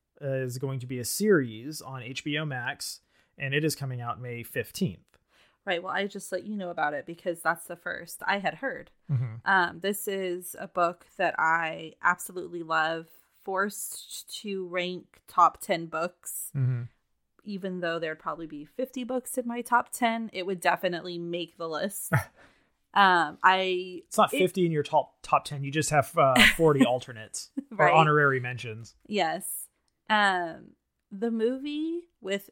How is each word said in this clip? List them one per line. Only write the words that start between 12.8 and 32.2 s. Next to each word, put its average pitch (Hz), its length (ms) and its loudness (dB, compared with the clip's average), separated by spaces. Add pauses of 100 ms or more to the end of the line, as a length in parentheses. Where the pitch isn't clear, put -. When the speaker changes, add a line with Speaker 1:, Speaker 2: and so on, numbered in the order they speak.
Speaker 2:
Forced - 1000 -6
to 196 260 -6
rank 180 600 -6
top 170 320 6
ten 170 260 0
books, - 680 -6
Speaker 1:
Mm-hmm. 127 260 0 (640)
Speaker 2:
even 185 360 -8
though 170 180 -2
there'd 156 200 -6
probably 160 280 -8
be 147 180 -14
fifty 254 400 -6
books 254 320 -6
in 247 100 -2
my 233 160 -4
top 240 300 2
ten, 226 400 0
it 180 140 -6
would 185 140 -4
definitely 175 580 0
make 170 400 -6
the 165 100 -6
list. 165 500 -4
Speaker 1:
<laughs> 101 40 0 (760)
Speaker 2:
Um, 180 460 6
I 185 640 2
Speaker 1:
It's - 100 -12
not 202 160 6
Speaker 2:
it 262 60 0
Speaker 1:
fifty 185 260 4
in 165 60 4
your 151 140 0
top, - 380 0
top - 220 2
ten. 139 200 -8
You 139 80 -6
just 151 180 0
have, 151 260 2
uh, 139 240 6
Speaker 2:
<laughs> - 160 8
Speaker 1:
forty 147 280 6
alternates 120 640 -4 (220)
Speaker 2:
Right. 190 180 4
Speaker 1:
or - 20 6
honorary 151 460 6
mentions. 120 560 -8 (140)
Speaker 2:
Yes. 180 580 -2 (420)
Um, 180 640 2 (360)
the 220 220 -4
movie 294 720 -2 (180)